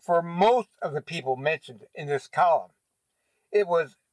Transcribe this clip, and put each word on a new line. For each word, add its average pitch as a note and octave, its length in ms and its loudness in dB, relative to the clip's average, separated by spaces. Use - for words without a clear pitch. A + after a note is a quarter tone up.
for E3+ 200 2
most G3 480 2
of D#3 140 -6
the C#3+ 80 -4
people C3+ 340 -6
mentioned C3+ 460 -6
in D3+ 120 -12
this C#3+ 200 -4
column, D3+ 440 0
it G3+ 160 2
was E3 280 0